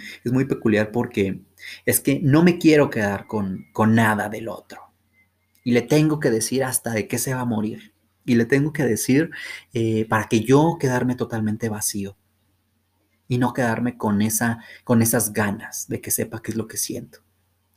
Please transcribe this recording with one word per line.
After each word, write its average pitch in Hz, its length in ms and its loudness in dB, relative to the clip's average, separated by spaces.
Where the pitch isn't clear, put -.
es 120 100 -2
muy 131 120 2
peculiar 107 480 0
porque 98 480 -2
es - 140 0
que 139 220 0
no 147 200 4
me 175 160 4
quiero 151 320 4
quedar 101 360 -4
con, 98 460 -6
con 110 220 4
nada 110 340 2
del 113 200 -10
otro. - 440 -16
Y 120 80 0
le 120 80 6
tengo 151 400 2
que 147 100 2
decir 113 320 0
hasta 123 280 -4
de 110 180 -2
qué 127 80 -4
se 131 160 -4
va 127 80 -4
a 123 60 -4
morir. 107 480 -4
Y 123 80 2
le 117 100 4
tengo 139 300 0
que 151 100 0
decir, 127 460 2
eh, 113 380 0
para 104 180 0
que 117 120 2
yo 143 380 4
quedarme 127 360 0
totalmente 110 560 -4
vacío. 101 480 -8
Y 123 120 -2
no 123 160 0
quedarme 120 420 -2
con 104 240 0
esa, 117 420 0
con 117 160 4
esas 113 320 0
ganas 104 560 -4
de - 140 -6
que - 80 -8
sepa 110 320 -6
qué - 80 -12
es 110 80 -4
lo 110 100 -6
que - 80 -14
siento. - 440 -10